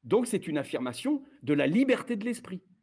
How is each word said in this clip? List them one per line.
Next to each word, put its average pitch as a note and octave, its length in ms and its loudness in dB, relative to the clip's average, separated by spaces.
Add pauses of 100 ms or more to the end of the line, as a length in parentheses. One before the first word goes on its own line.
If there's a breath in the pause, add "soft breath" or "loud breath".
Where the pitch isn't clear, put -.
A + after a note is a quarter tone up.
Donc, G#3 220 2
c'est - 220 -2
une D3+ 100 -2
affirmation C#3 640 -2 (200 loud breath)
de C#3+ 100 2
la C#3+ 140 4
liberté A#3+ 480 2
de G3+ 100 -6
l'esprit. A3 380 -6 (200)